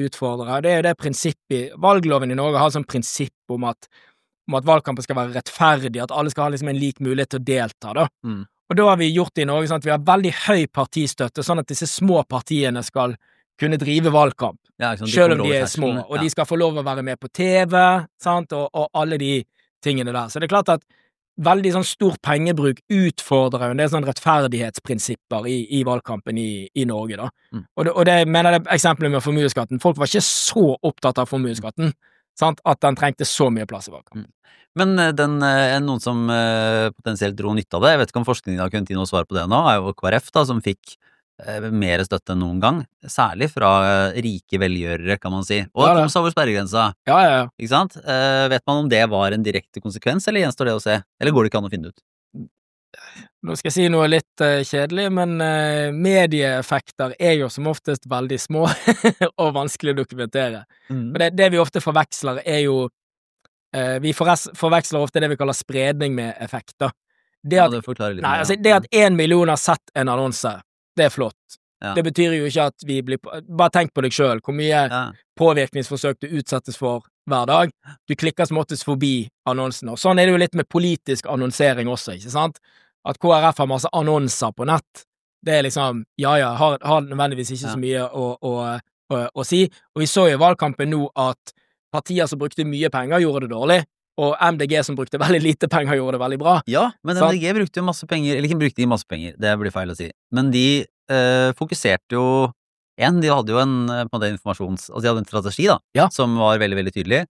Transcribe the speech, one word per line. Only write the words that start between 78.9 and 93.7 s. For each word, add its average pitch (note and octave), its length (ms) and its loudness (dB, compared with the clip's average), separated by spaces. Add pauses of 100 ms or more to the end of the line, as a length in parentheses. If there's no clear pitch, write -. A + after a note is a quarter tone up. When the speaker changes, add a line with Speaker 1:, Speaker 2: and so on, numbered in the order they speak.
Speaker 1:
annonsen, B2+ 440 -6
og A#2+ 80 -10
sånn F#3 220 4
er F3+ 60 6
det F#3 40 4
jo F3+ 80 2
litt F3 160 0
med D#3+ 140 -2
politisk E3+ 580 -2
annonsering B2+ 640 0
også, A2+ 240 -10
ikke G2+ 160 -16
sant? D3+ 300 -4 (440)
At - 140 -6
K F3 160 4
R D#3+ 140 4
F D3+ 80 -2
har C#3 100 0
masse C3 240 -4
annonser D3+ 640 -2
på A#2+ 100 -8
nett, - 380 -2 (400)
det D#3 140 2
er C#3+ 60 4
liksom, C3 420 -4 (120)
ja, C#3 200 2
ja, B2+ 180 0
har, D3 260 2
har D3+ 200 2
nødvendigvis C#3 500 -4
ikke C3 160 -8
så A2 80 -4
Speaker 2:
Ja. B2+ 60 -4
Speaker 1:
mye B2+ 260 -2
å, B2 320 -6
å, A#2+ 400 -6 (320)
å, A#2+ 240 -2
å C#3 100 -6
si. F#3 200 2 (300)
Og D3+ 40 -6
vi D#3 80 0
så F3+ 240 4
i C#3 80 0
valgkampen D#3 480 2
nå D3 260 -4
at C3 380 -4 (420)
partier E3+ 360 -2
som D3 100 -8
brukte D3 240 -4
mye D3+ 260 -2
penger C3+ 300 0
gjorde D3 300 2
det - 20 -8
dårlig, D3 300 2 (360)